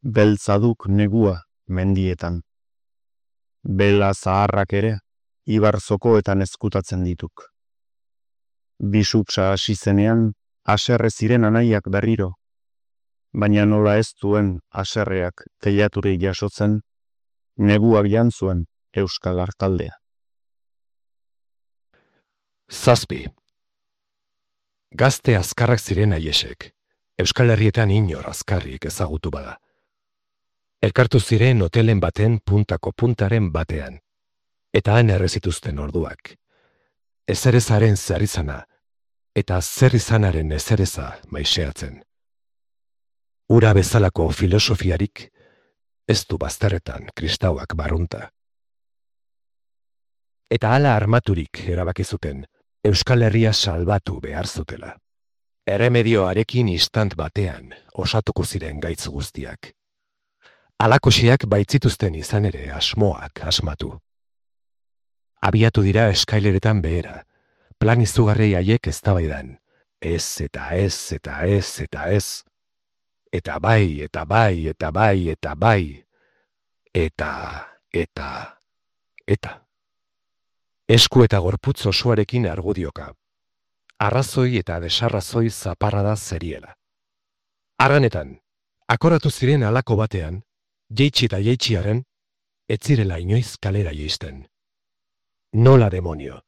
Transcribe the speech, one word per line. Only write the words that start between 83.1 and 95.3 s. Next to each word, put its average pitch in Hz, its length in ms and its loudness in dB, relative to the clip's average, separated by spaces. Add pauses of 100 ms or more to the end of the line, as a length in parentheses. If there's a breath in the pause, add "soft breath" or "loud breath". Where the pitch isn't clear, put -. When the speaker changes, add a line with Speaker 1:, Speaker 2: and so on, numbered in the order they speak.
Speaker 2:
Arrazoi 123 600 0
eta 87 220 -4
desarrazoi 113 720 -2
zaparrada 101 640 -2
zeriela. 85 580 -10 (1040)
Arranetan, 120 580 2 (520)
akoratu 156 420 2
ziren 135 320 0
halako 113 340 0
batean, 95 460 -4 (460)
jeitsi 127 380 0
eta 98 160 -2
jeitsiaren, 110 600 -2 (640)
ez 117 120 -4
zirela 101 380 0
inoiz 104 420 -2
kalera 98 320 -2
jeisten. 76 540 -10 (1080)